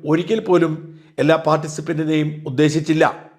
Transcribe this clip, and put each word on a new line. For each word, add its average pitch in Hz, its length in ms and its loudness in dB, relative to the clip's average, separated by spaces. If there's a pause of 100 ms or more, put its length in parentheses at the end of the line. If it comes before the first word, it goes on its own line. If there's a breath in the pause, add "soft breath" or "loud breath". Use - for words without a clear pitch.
(120)
ഒരിക്കൽ 180 360 0
പോലും 165 240 4 (520 loud breath)
എല്ലാ 156 140 4 (100)
പാർട്ടിസിപ്പൻറ്റിനെയും 156 840 -2 (200)
ഉദ്ദേശിച്ചില്ല 151 520 2 (340)